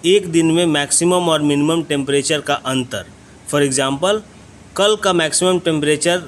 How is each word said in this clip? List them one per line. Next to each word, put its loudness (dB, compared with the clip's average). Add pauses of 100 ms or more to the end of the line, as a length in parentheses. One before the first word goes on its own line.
एक 4
दिन 2
में 2
मैक्सिमम 0
और 2
मिनिमम 0
टेम्परेचर -2
का -2
अंतर। -4 (460)
For 0
example, -2 (560)
कल 2
का 0
मैक्सिमम 0
टेम्परेचर 0